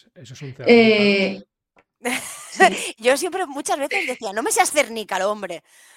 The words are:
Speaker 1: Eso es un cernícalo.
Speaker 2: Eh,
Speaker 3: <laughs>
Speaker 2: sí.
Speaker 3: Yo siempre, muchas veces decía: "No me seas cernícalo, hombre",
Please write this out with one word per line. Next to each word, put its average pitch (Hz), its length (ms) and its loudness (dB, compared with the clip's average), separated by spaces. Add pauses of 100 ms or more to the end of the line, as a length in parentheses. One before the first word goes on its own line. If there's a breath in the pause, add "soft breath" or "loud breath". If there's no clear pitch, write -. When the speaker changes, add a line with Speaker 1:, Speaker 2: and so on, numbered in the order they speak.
(160)
Speaker 1:
Eso 131 180 -20
es - 80 -18
un 135 120 -14
cernícalo. 123 140 -10
Speaker 2:
Eh, 208 760 4 (580)
Speaker 3:
<laughs> 254 200 -6 (300)
Speaker 2:
sí. 311 460 2
Speaker 3:
Yo 247 200 2
siempre, 359 280 -4
muchas 285 340 -6
veces 311 280 -4
decía: 233 260 -8
"No 220 100 -4
me 440 80 -2
seas 359 200 2
cernícalo, 214 600 -2
hombre", 185 320 -8 (340 soft breath)